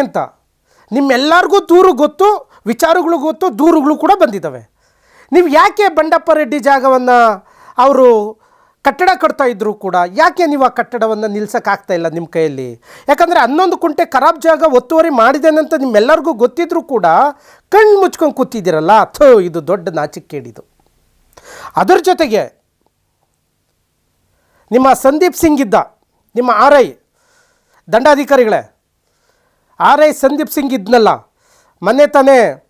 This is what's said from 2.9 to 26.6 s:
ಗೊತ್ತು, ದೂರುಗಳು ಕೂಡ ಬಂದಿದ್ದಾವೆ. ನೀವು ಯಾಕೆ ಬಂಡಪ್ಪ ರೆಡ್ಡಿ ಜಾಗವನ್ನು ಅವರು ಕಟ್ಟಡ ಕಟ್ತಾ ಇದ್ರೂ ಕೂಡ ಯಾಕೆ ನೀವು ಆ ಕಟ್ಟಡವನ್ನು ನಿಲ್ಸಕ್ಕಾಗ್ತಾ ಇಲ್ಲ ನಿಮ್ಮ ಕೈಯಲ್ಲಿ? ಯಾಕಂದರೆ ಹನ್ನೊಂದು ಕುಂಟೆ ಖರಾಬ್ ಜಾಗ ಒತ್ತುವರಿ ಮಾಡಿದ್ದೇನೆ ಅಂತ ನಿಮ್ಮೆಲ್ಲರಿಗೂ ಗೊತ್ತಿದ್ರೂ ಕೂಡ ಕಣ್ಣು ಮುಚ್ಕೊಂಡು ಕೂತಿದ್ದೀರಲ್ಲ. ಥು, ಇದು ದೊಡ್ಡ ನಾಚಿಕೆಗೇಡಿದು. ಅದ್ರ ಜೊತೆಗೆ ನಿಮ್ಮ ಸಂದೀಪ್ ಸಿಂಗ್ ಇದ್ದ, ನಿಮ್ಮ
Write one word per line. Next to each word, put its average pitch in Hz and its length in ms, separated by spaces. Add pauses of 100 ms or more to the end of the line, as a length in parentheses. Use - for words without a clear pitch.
ಗೊತ್ತು, 311 180 (140)
ದೂರುಗಳು 302 440
ಕೂಡ 349 180
ಬಂದಿದ್ದಾವೆ. 165 400 (720)
ನೀವು 349 160 (120)
ಯಾಕೆ 415 260 (120)
ಬಂಡಪ್ಪ 320 420
ರೆಡ್ಡಿ 294 280
ಜಾಗವನ್ನು 254 500 (680)
ಅವರು 262 240 (760)
ಕಟ್ಟಡ 320 240 (120)
ಕಟ್ತಾ 302 320
ಇದ್ರೂ 208 180 (120)
ಕೂಡ 185 120 (240)
ಯಾಕೆ 349 320
ನೀವು 277 160
ಆ 240 120
ಕಟ್ಟಡವನ್ನು 220 560
ನಿಲ್ಸಕ್ಕಾಗ್ತಾ 208 600
ಇಲ್ಲ 165 180
ನಿಮ್ಮ 170 200
ಕೈಯಲ್ಲಿ? 139 340 (400)
ಯಾಕಂದರೆ 339 360
ಹನ್ನೊಂದು 330 380
ಕುಂಟೆ 330 220 (100)
ಖರಾಬ್ 302 300
ಜಾಗ 320 180 (160)
ಒತ್ತುವರಿ 320 320 (100)
ಮಾಡಿದ್ದೇನೆ 294 420
ಅಂತ 311 200
ನಿಮ್ಮೆಲ್ಲರಿಗೂ 269 500 (100)
ಗೊತ್ತಿದ್ರೂ 330 380 (120)
ಕೂಡ 175 140 (680)
ಕಣ್ಣು 427 280
ಮುಚ್ಕೊಂಡು 311 360
ಕೂತಿದ್ದೀರಲ್ಲ. 185 560 (220)
ಥು, 294 100 (220)
ಇದು 165 120 (100)
ದೊಡ್ಡ 180 280
ನಾಚಿಕೆಗೇಡಿದು. 143 640 (1160)
ಅದ್ರ 339 180 (100)
ಜೊತೆಗೆ 226 340 (2250)
ನಿಮ್ಮ 262 120 (180)
ಸಂದೀಪ್ 302 380
ಸಿಂಗ್ 294 220
ಇದ್ದ, 202 100 (600)
ನಿಮ್ಮ 247 160 (120)